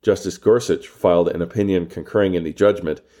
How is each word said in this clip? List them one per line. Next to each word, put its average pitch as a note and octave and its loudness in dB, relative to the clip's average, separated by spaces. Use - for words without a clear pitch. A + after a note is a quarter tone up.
Justice G2 -2
Gorsuch A2 0
filed F2 2
an E2+ -4
opinion F#2 -2
concurring F#2+ -2
in E2+ -4
the D#2 -8
judgment F#2+ 0